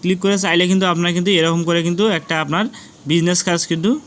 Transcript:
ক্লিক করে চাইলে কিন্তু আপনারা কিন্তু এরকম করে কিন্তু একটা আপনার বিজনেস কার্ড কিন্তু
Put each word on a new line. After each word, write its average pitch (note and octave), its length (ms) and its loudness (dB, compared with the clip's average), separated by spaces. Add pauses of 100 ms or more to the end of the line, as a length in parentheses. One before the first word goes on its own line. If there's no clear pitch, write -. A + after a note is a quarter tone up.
ক্লিক F#3 180 0
করে G3 180 0
চাইলে F3+ 300 2
কিন্তু F#3+ 180 2
আপনারা F3 280 0
কিন্তু F3+ 180 0
এরকম E3 320 2
করে E3+ 200 0
কিন্তু F3 240 0
একটা E3 340 -2
আপনার D#3+ 240 -2 (400)
বিজনেস E3+ 380 0
কার্ড E3+ 180 0
কিন্তু F#3 460 -2